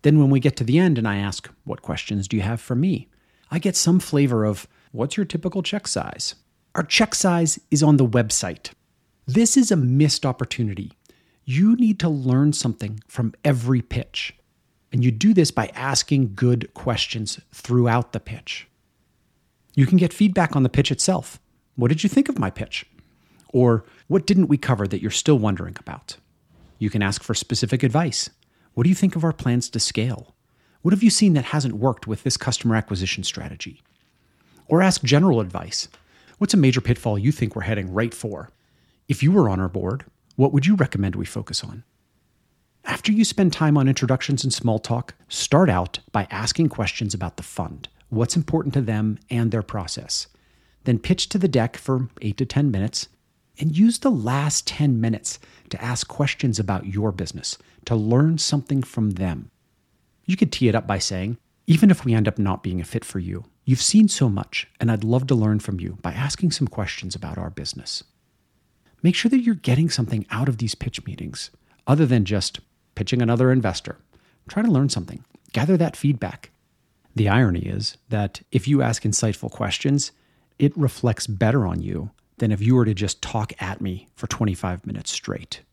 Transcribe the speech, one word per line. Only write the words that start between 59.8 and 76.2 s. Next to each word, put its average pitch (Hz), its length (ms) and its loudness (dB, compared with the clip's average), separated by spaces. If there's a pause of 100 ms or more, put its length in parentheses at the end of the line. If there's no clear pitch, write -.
You 185 120 0
could - 140 2
tee 127 160 0
it 107 80 2
up 107 100 -2
by 98 140 -2
saying, 98 400 -6 (260)
"Even 165 240 6
if 165 160 4
we 120 80 2
end 110 140 2
up 104 100 -4
not 98 240 -2
being 90 180 -6
a 85 60 -6
fit - 180 -8
for - 140 -10
you, 90 280 -8 (200)
you've 131 160 2
seen 214 260 6
so 127 220 0
much, - 380 -6 (120)
and 117 120 0
I'd 107 120 -2
love 123 240 0
to 135 80 2
learn 107 240 2
from 98 200 -6
you 90 240 -10
by 85 100 -6
asking 139 380 -2
some - 160 -2
questions - 480 -8
about 85 240 -10
our 85 100 -8
business." - 540 -12 (960)
Make 180 140 4
sure 233 140 0
that 262 120 4
you're 233 140 2
getting 147 340 2
something 110 400 -2
out 120 180 -2
of 120 100 -2
these 110 180 -4
pitch - 280 -10
meetings, - 460 -12 (380)
other 147 180 4
than 117 200 2
just 95 340 -4 (340)
pitching 123 300 -2
another 120 280 4
investor. 110 460 -2 (500)
Try - 140 -4
to 226 100 2
learn 139 180 2
something. - 340 -8 (280)
Gather 156 260 2
that 160 180 0
feedback. - 560 -4 (640)